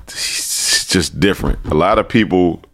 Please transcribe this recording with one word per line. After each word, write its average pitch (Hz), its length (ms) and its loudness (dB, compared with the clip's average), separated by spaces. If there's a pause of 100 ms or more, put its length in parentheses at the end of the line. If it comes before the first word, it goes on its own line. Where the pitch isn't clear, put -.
he's - 800 -4
just 82 320 -2
different. 87 460 0
A - 100 -2
lot 95 240 4
of 101 80 -2
people, 90 540 2 (120)